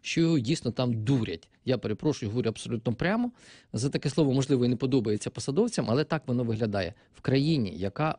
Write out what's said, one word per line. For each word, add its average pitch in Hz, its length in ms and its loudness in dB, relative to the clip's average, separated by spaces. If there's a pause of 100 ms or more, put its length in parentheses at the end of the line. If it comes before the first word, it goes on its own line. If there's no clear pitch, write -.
що - 200 -2
його 165 180 4
дійсно 117 320 -2
там 123 220 -2 (100)
дурять. 107 460 -2 (160)
Я 123 120 2
перепрошую, 107 540 -2
говорю 113 180 0
абсолютно 113 440 -4
прямо. 226 380 0 (420)
За 123 160 -2
таке 156 200 -2
слово, 139 240 2
можливо, 131 320 2
і - 20 4
не 123 80 2
подобається 113 540 0
посадовцям, 151 600 0
але 131 140 2
так 156 240 -2
воно 123 160 0
виглядає. 107 500 -2 (200)
В - 80 -20
країні, 135 560 2
яка, 98 420 -2